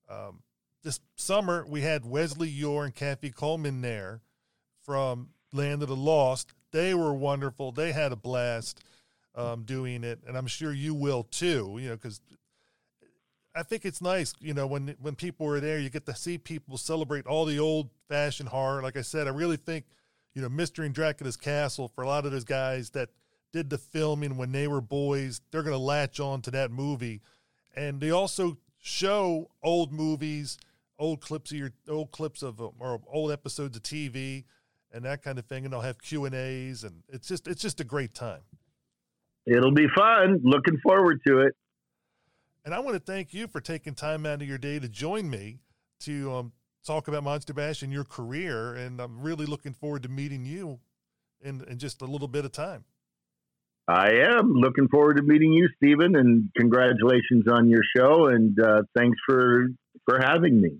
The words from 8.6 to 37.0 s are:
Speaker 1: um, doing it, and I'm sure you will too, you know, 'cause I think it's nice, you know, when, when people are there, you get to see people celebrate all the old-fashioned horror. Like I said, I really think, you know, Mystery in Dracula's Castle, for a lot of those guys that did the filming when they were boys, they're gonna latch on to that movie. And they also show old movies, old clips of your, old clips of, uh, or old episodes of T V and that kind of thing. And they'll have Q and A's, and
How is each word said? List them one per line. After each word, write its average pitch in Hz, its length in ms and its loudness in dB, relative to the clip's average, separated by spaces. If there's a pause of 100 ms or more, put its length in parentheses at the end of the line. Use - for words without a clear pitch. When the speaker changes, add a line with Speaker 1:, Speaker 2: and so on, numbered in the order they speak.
Speaker 1:
um, 117 300 -8
doing 127 400 -8
it, 117 240 -10
and 120 100 -10
I'm 117 100 -8
sure 151 240 -8
you 143 220 -6
will 139 300 -2
too, 117 580 -4
you 131 80 -10
know, 113 80 -10
'cause 104 240 -16 (1300)
I 160 80 -10
think 226 200 -8
it's 185 180 -8
nice, 180 380 -4
you 151 140 -10
know, 139 140 -4
when, 139 340 -8
when 143 140 -10
people 165 320 -10
are 147 120 -2
there, 151 200 -4
you 139 100 -6
get 147 160 -12
to 123 100 -10
see 170 220 -10
people 147 400 -14
celebrate 151 480 -6
all 156 200 -2
the 147 120 -4
old-fashioned 147 920 -4
horror. 135 340 -4
Like 131 120 -8
I 139 60 -6
said, 147 260 -6
I 135 40 -4
really 156 260 -2
think, 160 280 -10 (500)
you 135 80 -8
know, 123 60 -8
Mystery 160 360 -6
in 143 60 -6
Dracula's 143 440 -4
Castle, 147 520 -6
for 127 160 -12
a 131 40 -4
lot 143 180 -2
of 139 60 -6
those 131 120 -8
guys 131 480 -6
that 131 180 -8 (420)
did 160 200 -8
the 143 60 -6
filming 147 600 -6
when 127 140 -8
they 139 160 -4
were 143 140 -4
boys, 139 680 -6
they're 156 140 -6
gonna 147 140 -4
latch 139 420 -4
on 139 240 -6
to 120 80 -10
that 131 180 -4
movie. 123 520 -8 (540)
And 143 240 -8
they 151 120 -4
also 180 460 -2 (200)
show 185 720 -2 (140)
old 165 280 0
movies, 151 680 -6 (400)
old 156 220 -4
clips - 300 -12
of 151 60 -10
your, 139 140 -10 (180)
old 151 220 -8
clips 151 320 -10
of, 117 180 -12
uh, 113 160 -10
or 120 300 -10
old 151 240 -4
episodes 143 460 -10
of 107 40 -18
T 147 280 -10
V 135 360 -12 (460)
and 120 140 -14
that 139 180 -10
kind 135 160 -10
of 117 60 -16
thing. 131 180 -12
And 135 100 -10
they'll 120 80 -8
have 123 180 -10
Q 147 260 -8
and 131 100 -8
A's, 131 480 -10
and 85 260 -18